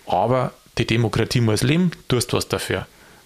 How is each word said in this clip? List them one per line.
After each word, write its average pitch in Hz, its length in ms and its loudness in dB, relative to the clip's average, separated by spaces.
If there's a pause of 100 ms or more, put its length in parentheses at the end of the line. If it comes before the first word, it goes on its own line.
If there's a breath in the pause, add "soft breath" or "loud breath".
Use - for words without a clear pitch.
aber 117 460 0 (240)
die 127 100 -2
Demokratie 113 540 0
muss 107 200 2
leben, 160 300 2 (160)
tust 120 240 -2
was 107 160 0
dafür. 95 400 -4 (380 loud breath)